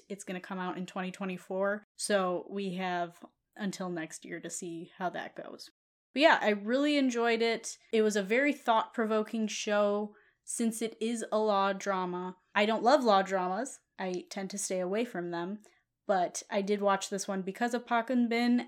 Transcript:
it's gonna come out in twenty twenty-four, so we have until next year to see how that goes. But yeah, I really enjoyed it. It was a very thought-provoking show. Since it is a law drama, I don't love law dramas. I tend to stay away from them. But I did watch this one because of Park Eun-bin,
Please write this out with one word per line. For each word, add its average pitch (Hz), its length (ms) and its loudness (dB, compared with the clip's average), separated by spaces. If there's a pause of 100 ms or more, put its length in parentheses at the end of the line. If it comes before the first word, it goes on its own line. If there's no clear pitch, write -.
it's 196 160 -10
gonna 190 160 -6
come 185 200 -8
out 180 180 -4
in 180 80 -6
twenty 185 240 -6
twenty-four, 190 800 -4 (100)
so 185 540 0
we 196 240 -4
have 180 400 -4 (420)
until 190 320 -6
next 160 360 -8
year 170 160 -10
to - 80 -10
see 170 500 -10
how 185 100 -2
that - 260 -8
goes. - 360 -14 (420)
But 254 80 2
yeah, 302 180 8
I 214 120 4
really 247 460 2
enjoyed 233 440 2
it. 226 340 -2 (160)
It 220 120 4
was 214 120 4
a 208 80 2
very 254 300 2
thought-provoking 220 920 0
show. 208 640 0 (320)
Since 226 380 -2
it 226 180 -6
is 226 300 -2
a 214 80 2
law 196 340 2
drama, 185 640 -4 (160)
I 208 140 4
don't 220 160 0
love 262 200 6
law 202 200 6
dramas. 190 560 -2 (200)
I 185 300 -4
tend 196 220 -6
to 202 60 -8
stay 190 220 -2
away 190 240 0
from 175 280 -4
them. 175 280 -6 (480)
But 185 440 0
I 208 100 0
did 196 200 0
watch 196 280 2
this 196 180 -6
one 190 140 -2
because 208 320 -2
of 240 140 -4
Park 233 220 0
Eun-bin, 240 580 4